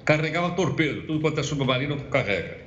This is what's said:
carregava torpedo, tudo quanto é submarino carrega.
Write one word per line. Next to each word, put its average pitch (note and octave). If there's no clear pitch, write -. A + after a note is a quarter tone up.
carregava D#3
torpedo, D#3
tudo D#3
quanto D#3
é -
submarino C3+
carrega. G2